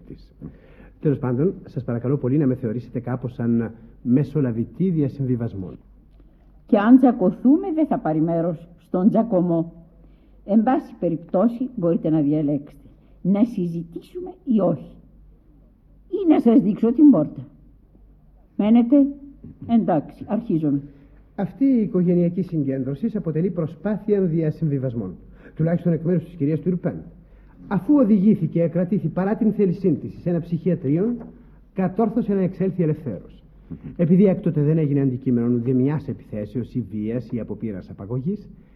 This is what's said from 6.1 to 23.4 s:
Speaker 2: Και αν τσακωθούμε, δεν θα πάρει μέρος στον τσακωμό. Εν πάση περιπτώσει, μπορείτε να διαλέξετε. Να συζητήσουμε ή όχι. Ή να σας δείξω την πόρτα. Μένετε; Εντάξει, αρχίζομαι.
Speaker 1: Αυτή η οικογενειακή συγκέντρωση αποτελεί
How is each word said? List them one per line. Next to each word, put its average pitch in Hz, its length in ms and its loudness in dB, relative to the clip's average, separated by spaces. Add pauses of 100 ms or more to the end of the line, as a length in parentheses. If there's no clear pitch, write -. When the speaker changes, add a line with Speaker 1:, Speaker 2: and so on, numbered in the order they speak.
Speaker 2:
Και 214 100 4
αν 233 200 8
τσακωθούμε, 262 760 4
δεν 311 120 2
θα 175 100 0
πάρει 160 240 0
μέρος 170 460 -2 (100)
στον 180 320 0
τσακωμό. 175 640 0 (720)
Εν 226 180 2
πάση 269 360 -2
περιπτώσει, 190 760 -2
μπορείτε 170 340 0
να 156 120 2
διαλέξετε. 143 600 -2 (400)
Να 196 220 2
συζητήσουμε 196 880 -6 (140)
ή 220 140 2
όχι. 170 320 -2 (1160)
Ή 381 200 -2
να 294 100 6
σας 226 220 6
δείξω 214 320 0
την 294 180 8
πόρτα. 151 340 0 (1120)
Μένετε; 240 500 4 (600)
Εντάξει, 185 600 0
αρχίζομαι. 156 540 -2 (540)
Speaker 1:
Αυτή 202 300 -2
η 254 160 4
οικογενειακή 175 600 2
συγκέντρωση 135 720 -4
αποτελεί 165 340 -2